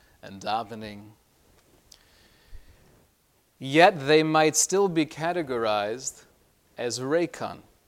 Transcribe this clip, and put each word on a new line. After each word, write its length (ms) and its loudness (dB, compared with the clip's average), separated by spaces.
and 200 -16
davening, 720 -8
yet 500 4
they 160 6
might 340 2
still 320 2
be 160 0
categorized 1200 -4
as 220 -6
reikon, 600 -4